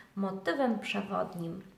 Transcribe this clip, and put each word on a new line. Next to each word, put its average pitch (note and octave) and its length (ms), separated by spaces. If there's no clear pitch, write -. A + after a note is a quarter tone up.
motywem G#3 640
przewodnim F3+ 840